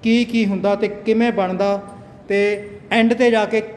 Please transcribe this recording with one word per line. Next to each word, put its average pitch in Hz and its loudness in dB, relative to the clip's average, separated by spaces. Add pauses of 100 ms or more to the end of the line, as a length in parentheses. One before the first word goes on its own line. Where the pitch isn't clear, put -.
ਕੀ 233 4
ਕੀ 233 0
ਹੁੰਦਾ 196 0
ਤੇ 214 -2
ਕਿਵੇਂ 226 0
ਬਣਦਾ 196 0 (480)
ਤੇ 202 0 (520)
ਐਂਡ 226 4
'ਤੇ 240 2
ਜਾ 214 2
ਕੇ 220 -2 (160)